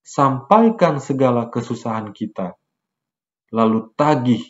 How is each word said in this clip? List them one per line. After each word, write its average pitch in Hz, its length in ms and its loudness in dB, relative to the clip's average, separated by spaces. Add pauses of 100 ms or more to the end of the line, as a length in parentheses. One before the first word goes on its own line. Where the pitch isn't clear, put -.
Sampaikan 156 1040 2
segala 127 480 0
kesusahan 113 640 -8
kita, 95 400 -10 (960)
lalu 113 400 0
tagih 127 580 2